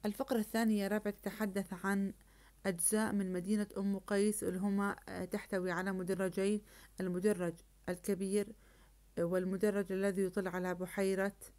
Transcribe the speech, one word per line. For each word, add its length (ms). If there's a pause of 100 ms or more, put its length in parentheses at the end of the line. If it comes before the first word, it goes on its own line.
الفقرة 320
الثانية 440
يا 60
رابع 220
تتحدث 640
عن 400 (540)
أجزاء 460
من 200
مدينة 340 (100)
أم 220
قيس 460
اللي 140
هما، 380 (120)
آه، 160
تحتوي 460
على 220
مدرجين، 720 (380)
المدرج 540 (340)
الكبير 640 (640)
والمدرج 760
الذي 300
يطل 260
على 260
بحيرة 640 (220)